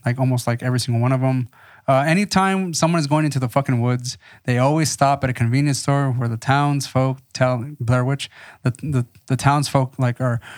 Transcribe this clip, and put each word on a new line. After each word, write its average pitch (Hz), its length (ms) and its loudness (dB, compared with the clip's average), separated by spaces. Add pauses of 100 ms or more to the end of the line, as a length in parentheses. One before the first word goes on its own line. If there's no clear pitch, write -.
like, 120 140 0
almost, 127 260 0
like, 117 160 -2
every 127 180 -2
single 117 220 0
one 123 100 2
of 131 120 0
'em. 131 240 0 (420)
Uh, 135 160 4
anytime 190 680 2
someone 165 260 0
is 147 80 -2
going 151 160 2
into 143 160 0
the 127 80 0
fucking 131 320 0
woods, 123 380 -2 (260)
they 123 140 0
always 147 320 2
stop 139 340 0
at 131 60 0
a 123 40 -2
convenience 135 460 0
store 131 320 0
where 123 160 -2
the 117 80 -4
townsfolk 135 840 0 (120)
tell, 127 340 0 (140)
Blair 123 240 2
Witch, 139 260 -4 (340)
the, 127 80 0 (120)
the, 127 220 -2 (220)
the 135 100 0
townsfolk, 139 600 0
like, 123 220 -2
are, 120 220 -2 (160)